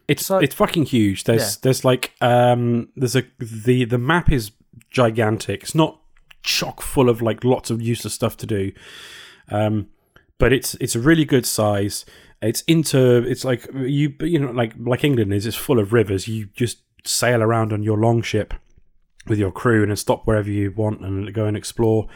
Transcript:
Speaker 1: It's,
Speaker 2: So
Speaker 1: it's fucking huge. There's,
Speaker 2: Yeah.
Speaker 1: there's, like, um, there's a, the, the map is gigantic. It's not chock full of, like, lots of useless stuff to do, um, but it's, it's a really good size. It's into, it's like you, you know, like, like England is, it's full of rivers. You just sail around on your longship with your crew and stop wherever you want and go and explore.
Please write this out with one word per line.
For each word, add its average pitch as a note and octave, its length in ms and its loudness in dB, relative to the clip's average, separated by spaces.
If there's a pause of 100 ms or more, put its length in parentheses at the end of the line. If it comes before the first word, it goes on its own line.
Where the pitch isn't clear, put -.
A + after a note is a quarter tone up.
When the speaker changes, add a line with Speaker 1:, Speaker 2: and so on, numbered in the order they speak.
Speaker 1:
It's, - 200 -2
Speaker 2:
So F#3+ 120 0
Speaker 1:
it's D3 160 0
fucking E3+ 320 0
huge. G#2 380 0
There's, A2 300 0
Speaker 2:
Yeah. - 80 -14
Speaker 1:
there's, C3 220 0
like, B2+ 360 0
um, A#2+ 760 2
there's C3 200 0
a, B2+ 80 0 (140)
the, A#2 460 0
the A#2+ 140 0
map D#3 320 0
is A#2 220 0 (380)
gigantic. A2 720 0
It's - 120 -10
not D#3 260 0 (420)
chock - 400 -4
full C3 260 2
of, A2+ 140 2
like, A2 220 -2
lots B2 260 0
of A#2 100 -4
useless A2+ 340 -4
stuff - 240 -4
to - 80 -12
do, G2 260 -4 (800)
um, G#2+ 380 0 (500)
but A#2+ 140 4
it's, B2+ 240 -2
it's - 200 -6
a A#2 40 -2
really D#3 240 4
good B2+ 220 2
size. G#2 580 -2 (380)
It's A2 200 -2
into, C3 640 4
it's - 180 -4
like C3 300 -2
you, C#3 460 -2
you D#3+ 180 0
know, C#3 120 -2
like, A#2 280 -2
like A#2+ 260 -2
England A#2 280 2
is, G2+ 140 -2
it's A2 100 -6
full C3+ 220 0
of G2+ 140 0
rivers. G2+ 360 2
You A2 260 -6
just - 240 -4 (260)
sail A#2 380 0
around A2+ 300 0
on G#2 100 -4
your G#2+ 140 0
longship A2+ 560 0 (760)
with G#2+ 120 -2
your G2 140 0
crew A2+ 300 2
and G#2 160 0
stop - 280 -2
wherever G#2+ 240 0
you G2+ 260 -2
want G#2+ 240 -2
and G2 320 -8
go G#2+ 140 -2
and G#2 100 -2
explore. A2 600 0